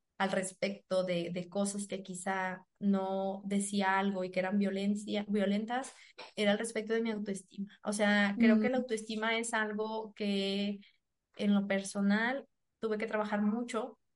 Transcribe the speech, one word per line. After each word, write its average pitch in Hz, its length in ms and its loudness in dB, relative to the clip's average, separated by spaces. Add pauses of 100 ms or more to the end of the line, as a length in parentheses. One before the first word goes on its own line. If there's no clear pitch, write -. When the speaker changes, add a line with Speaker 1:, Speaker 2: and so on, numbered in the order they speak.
(200)
Speaker 1:
al 190 120 2
respecto 190 720 -2
de, 175 280 -2
de 180 180 -6
cosas 202 380 -2
que 196 160 -8
quizá 185 600 -4 (160)
no 190 680 0
decía 196 520 2
algo 196 260 0
y 185 80 -4
que 180 80 0
eran 190 200 0
violencia, 202 680 0
violentas, 214 640 0 (420)
era 208 160 2
al 208 80 2
respecto 220 340 -4
de 226 80 2
mi 226 100 0
autoestima. 202 720 -8
O 208 100 -2
sea, 208 460 4
creo 220 200 8
que 214 100 2
la 262 80 2
Speaker 2:
Mm. 254 40 2
Speaker 1:
autoestima 220 560 -2
es 226 180 -4
algo 214 600 -2
que 202 640 -2 (580)
en 202 160 2
lo 202 140 4
personal 202 800 0 (340)
tuve 214 180 -2
que 220 100 -2
trabajar 208 340 0
mucho, 240 560 -2 (180)